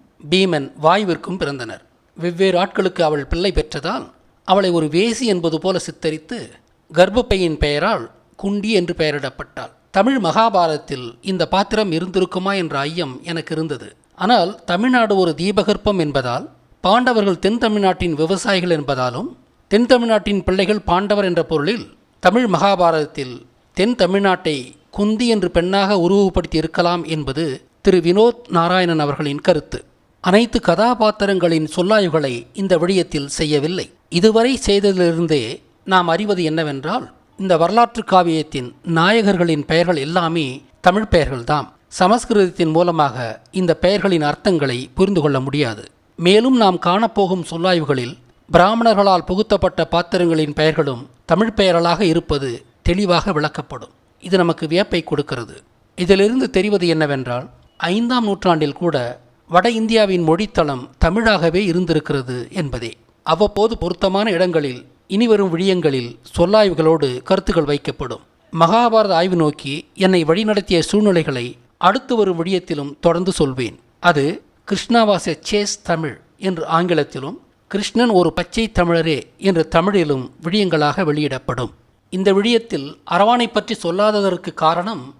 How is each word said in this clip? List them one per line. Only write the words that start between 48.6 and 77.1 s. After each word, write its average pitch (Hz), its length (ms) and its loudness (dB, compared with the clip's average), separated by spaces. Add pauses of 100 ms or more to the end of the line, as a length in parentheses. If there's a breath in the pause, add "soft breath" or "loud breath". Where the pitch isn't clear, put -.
புகுத்தப்பட்ட 190 580 0
பாத்திரங்களின் 170 680 0
பெயர்களும் 151 480 0 (220)
தமிழ் 214 320 0
பெயர்களாக 170 480 2
இருப்பது 160 460 -2 (320)
தெளிவாக 175 500 0
விளக்கப்படும். 147 600 -6 (300)
இது 185 140 -2
நமக்கு 170 300 0
வியப்பை 180 340 -2
கொடுக்கிறது. 139 560 -8 (420)
இதிலிருந்து 202 520 2
தெரிவது 190 380 0
என்னவென்றால், 135 580 -2 (340)
ஐந்தாம் 233 480 -2
நூற்றாண்டில் 165 520 0
கூட 165 160 -2 (540)
வட 180 200 4
இந்தியாவின் 220 560 0
மொழித்தளம் 156 560 0 (180)
தமிழாகவே 180 640 2
இருந்திருக்கிறது 156 720 -2 (160)
என்பதே. 131 380 -6 (360)
அவ்வப்போது 208 520 0
பொருத்தமான 190 520 -2
இடங்களில் 165 500 0 (300)
இனிவரும் 208 420 2
விழியங்களில் 165 580 0 (200)
சொல்லாய்வுகளோடு 165 800 2 (140)
கருத்துக்கள் 175 480 0
வைக்கப்படும். 135 520 -6 (300)
மகாபாரத 214 640 4
ஆய்வு 180 220 2
நோக்கி 147 380 -2 (220)
என்னை 185 280 4
வழிநடத்திய 190 560 0
சூழ்நிலைகளை 160 640 0 (340)
அடுத்து 220 360 0
வரும் 190 240 2
விழியத்திலும் 165 600 -4
தொடர்ந்து 180 320 0
சொல்வேன். 127 440 -2 (260)
அது 151 220 2 (400)
கிருஷ்ணா 226 400 0
வாஸ் 196 280 0
எ - 100 -2
சேஸ் 208 400 -2
தமிழ் 160 340 -4 (220)
என்று 175 280 -4
ஆங்கிலத்திலும், 165 720 0 (320)